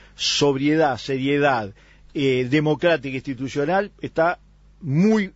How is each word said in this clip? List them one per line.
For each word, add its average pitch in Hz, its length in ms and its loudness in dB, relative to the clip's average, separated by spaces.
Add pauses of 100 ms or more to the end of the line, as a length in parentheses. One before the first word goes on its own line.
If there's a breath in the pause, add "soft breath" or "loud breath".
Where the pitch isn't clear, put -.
(160 loud breath)
sobriedad, 143 840 0
seriedad, 135 760 -2 (400 soft breath)
eh, 131 360 0
democrática 151 640 0
e - 20 -8
institucional, 143 840 -4
está 160 400 -2 (420)
muy 190 540 2